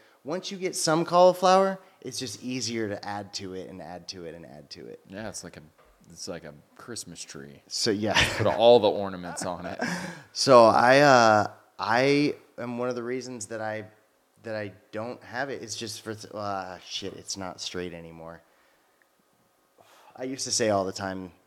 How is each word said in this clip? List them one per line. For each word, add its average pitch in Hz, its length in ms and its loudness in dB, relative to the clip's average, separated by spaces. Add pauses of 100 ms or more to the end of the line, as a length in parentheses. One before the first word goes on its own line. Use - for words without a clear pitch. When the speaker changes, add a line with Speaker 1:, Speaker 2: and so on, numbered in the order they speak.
(240)
Speaker 1:
once 170 280 -10
you 196 60 -12
get 180 200 -6
some 165 260 0
cauliflower, 185 760 4 (200)
it's 123 180 -12
just 107 240 -10
easier 117 460 -4
to 101 180 -8
add 101 280 -10
to 92 220 -10
it 90 140 -10
and 92 120 -16
add 87 280 -14
to 92 140 -14
it 80 120 -12
and 85 100 -18
add 71 240 -20
to 73 180 -18
it. - 220 -18
Speaker 2:
Yeah, 104 180 -12
it's - 160 -12
like 87 140 -16
a, 76 40 -18 (480)
it's 82 200 -14
like 82 160 -12
a 73 80 -16 (240)
Christmas 95 440 -14
tree. 71 460 -18
Speaker 1:
So, - 240 -2
yeah. 104 220 0
<laughs> - 240 0
Speaker 2:
Put 101 100 0
all 117 320 8
the 104 100 4
ornaments 90 560 -6
on 87 200 -6
it. 85 120 -8 (540)
Speaker 1:
So 120 360 10
I, 123 340 6
uh, 113 460 8 (300)
I 135 580 2 (220)
am 120 200 -8
one 123 100 -4
of 127 80 -6
the 120 80 -8
reasons 123 440 -10
that 113 120 -10
I, 107 240 -8 (600)
that 110 120 -10
I 104 160 -8 (220)
don't 113 300 -8
have 127 260 -8
it. 117 120 -8
It's 107 140 -10
just 110 260 -10
for, 110 140 -10
th-, 107 180 -18
uh, 95 440 -8 (100)
shit, - 280 -10
it's - 200 -12
not 92 240 -12
straight 90 340 -8
anymore. 82 480 -16 (1700)
I 127 80 -12
used 131 220 -8
to 127 60 -6
say 117 180 2
all 98 140 2
the 95 80 -4
time 95 400 -8 (160)